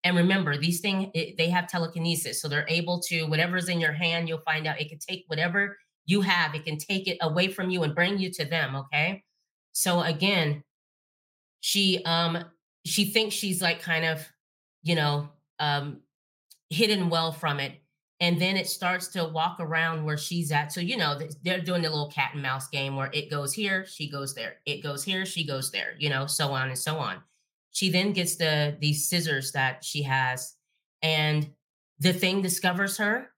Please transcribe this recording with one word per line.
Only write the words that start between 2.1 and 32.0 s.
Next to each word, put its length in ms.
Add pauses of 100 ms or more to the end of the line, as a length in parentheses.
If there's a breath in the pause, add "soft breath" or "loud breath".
so 60
they're 200
able 340
to, 240
whatever's 440
in 100
your 140
hand, 340
you'll 120
find 260
out 160
it 80
can 80
take 300
whatever 500 (300 loud breath)
you 140
have, 340
it 100
can 140
take 280
it 140
away 280
from 200
you 140
and 100
bring 240
you 140
to 140
them, 300
okay? 480 (500)
So 280
again, 600 (960)
she, 440
um, 400 (400)
she 220
thinks 300
she's, 260
like, 220
kind 220
of, 220 (540)
you 140
know, 340 (300)
um, 420 (680)
hidden 380
well 220
from 280
it, 140 (460)
and 220
then 160
it 100
starts 420
to 160
walk 340
around 440
where 140
she's 340
at. 200
So, 100
you 160
know, 220
th-, 140 (100)
they're 180
doing 220
the 60
little 200
cat 240
and 80
mouse 260
game 280
where 180
it 160
goes 240
here, 320
she 240
goes 240
there. 220 (100)
It 160
goes 220
here, 220
she 200
goes 240
there, 300
you 100
know, 160
so 280
on 160
and 80
so 200
on. 240 (480)
She 220
then 220
gets 240
the, 420
the 140
scissors 580
that 340
she 180
has, 520 (480)
and 480 (480)
the 140